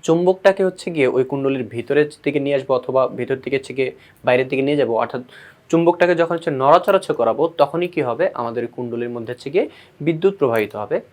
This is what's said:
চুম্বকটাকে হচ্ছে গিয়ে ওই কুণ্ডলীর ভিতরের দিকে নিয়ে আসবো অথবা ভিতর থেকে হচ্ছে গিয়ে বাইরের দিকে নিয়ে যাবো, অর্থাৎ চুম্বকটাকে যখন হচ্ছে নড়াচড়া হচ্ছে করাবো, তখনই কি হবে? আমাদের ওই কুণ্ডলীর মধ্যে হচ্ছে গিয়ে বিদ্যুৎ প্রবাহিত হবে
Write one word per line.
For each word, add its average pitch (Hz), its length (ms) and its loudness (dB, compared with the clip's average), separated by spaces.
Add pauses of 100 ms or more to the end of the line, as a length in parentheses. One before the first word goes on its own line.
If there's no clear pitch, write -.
চুম্বকটাকে 185 600 2
হচ্ছে 180 280 -8
গিয়ে 135 200 2
ওই 131 140 2
কুণ্ডলীর 135 440 -4
ভিতরের 139 340 0 (180)
দিকে 143 200 0
নিয়ে 143 120 -2
আসবো 135 220 -4
অথবা 131 220 0 (180)
ভিতর 127 240 -4
থেকে 135 140 -4
হচ্ছে 131 200 -8
গিয়ে 131 120 -2 (360)
বাইরের 127 260 4
দিকে 135 160 0
নিয়ে 147 140 0
যাবো, 117 120 0 (100)
অর্থাৎ 123 180 -8 (500)
চুম্বকটাকে 170 500 4
যখন 170 160 0
হচ্ছে 165 140 -4 (100)
নড়াচড়া 180 360 4
হচ্ছে 185 220 -2
করাবো, 113 240 2 (180)
তখনই 170 320 0
কি 156 160 -2
হবে? 131 160 -2 (160)
আমাদের 117 240 -6
ওই 120 100 -12
কুণ্ডলীর 120 400 -8
মধ্যে 120 180 -10
হচ্ছে - 200 -12
গিয়ে 214 120 2 (400)
বিদ্যুৎ 170 360 2
প্রবাহিত 113 400 0
হবে 143 160 -4 (160)